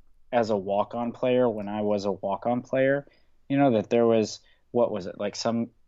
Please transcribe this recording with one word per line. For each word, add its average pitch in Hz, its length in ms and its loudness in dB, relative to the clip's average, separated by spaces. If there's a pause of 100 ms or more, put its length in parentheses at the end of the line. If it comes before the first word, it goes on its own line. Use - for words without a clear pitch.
(320)
as 117 180 2
a 107 60 0
walk-on 101 560 -2
player, 127 360 2
when 107 200 -4
I 107 140 -4
was 104 240 -2
a 98 60 -2
walk-on 101 500 -4
player, 135 440 0 (440)
you 139 80 0
know, 139 140 4
that 104 180 0
there 117 160 4
was, 113 340 2 (300)
what 120 200 2
was 98 160 -6
it, 92 140 -12
like, 101 160 -4
some 117 320 -2 (200)